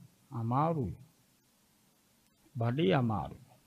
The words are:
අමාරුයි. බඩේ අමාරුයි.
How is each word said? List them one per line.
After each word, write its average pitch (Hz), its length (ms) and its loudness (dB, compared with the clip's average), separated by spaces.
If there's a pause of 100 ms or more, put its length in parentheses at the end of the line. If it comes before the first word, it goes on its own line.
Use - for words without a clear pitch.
(320)
අමාරුයි. 127 680 0 (1600)
බඩේ 135 360 2
අමාරුයි. 107 520 0 (220)